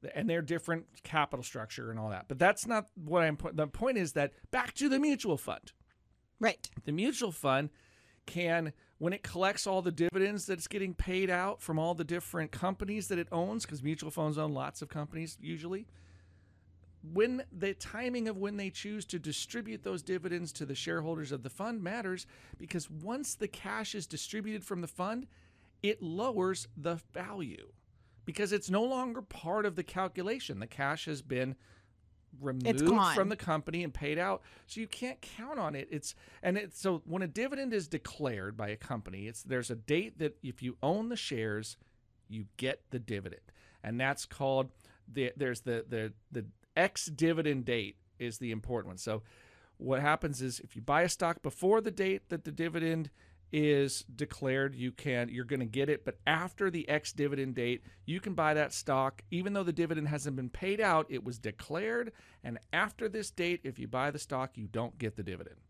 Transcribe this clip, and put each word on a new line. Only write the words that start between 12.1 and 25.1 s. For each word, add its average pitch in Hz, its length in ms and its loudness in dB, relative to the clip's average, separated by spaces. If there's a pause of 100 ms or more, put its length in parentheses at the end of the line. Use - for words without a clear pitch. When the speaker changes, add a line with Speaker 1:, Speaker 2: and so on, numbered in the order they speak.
Speaker 1:
companies 196 580 -2
that 185 100 0
it 170 120 -2
owns, 190 360 -2
'cause 143 160 -8
mutual 156 280 -2
funds 151 280 0
own 156 160 0
lots 135 260 -4
of 147 80 -10
companies 160 500 -8
usually, 175 480 -6 (1160)
when 226 500 2
the 196 220 -2
timing 240 540 -4
of 202 100 -4
when 202 180 -2
they 196 140 -4
choose 208 340 -6
to - 140 -6
distribute 190 640 -6
those 185 200 -2
dividends 175 500 -2
to - 120 -6
the 139 100 -4
shareholders 160 580 -2
of 131 100 -4
the - 80 -8
fund 220 320 -4
matters, 190 440 -4 (300)
because 160 320 -4
once 208 460 -4
the 208 140 -4
cash 208 460 -4
is 196 120 -6
distributed 214 580 -6
from 185 160 -4
the 170 80 -4
fund, 220 380 -4 (560)